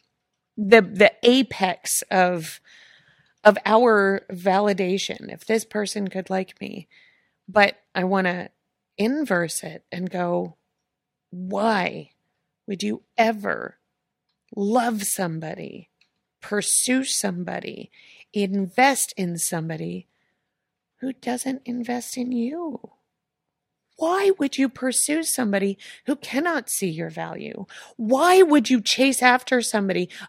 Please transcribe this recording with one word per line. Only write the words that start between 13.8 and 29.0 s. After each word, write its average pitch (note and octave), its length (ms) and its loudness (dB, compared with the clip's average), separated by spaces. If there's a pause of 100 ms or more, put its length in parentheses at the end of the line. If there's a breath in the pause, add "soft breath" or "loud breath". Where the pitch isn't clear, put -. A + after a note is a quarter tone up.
love A3 500 0
somebody, E3 840 -8 (500)
pursue B3+ 640 0
somebody, - 840 -6 (420 soft breath)
invest G3+ 840 0
in F3 220 -4
somebody E3 680 -6 (920)
who C4 140 -6
doesn't B3+ 500 -6
invest A#3+ 520 -8
in B3+ 140 -6
you?" C4+ 600 -6 (1080)
Why F#4+ 420 2
would C#4 180 -2
you C4+ 140 0
pursue C#4+ 540 -2
somebody G3+ 520 -2 (300 loud breath)
who C#4+ 100 -2
cannot D4 540 -4
see - 180 -4
your E3 220 -6
value? E3 560 -10 (320 loud breath)
Why C#4 420 6
would D4 300 6
you B3+ 100 6
chase C4 420 2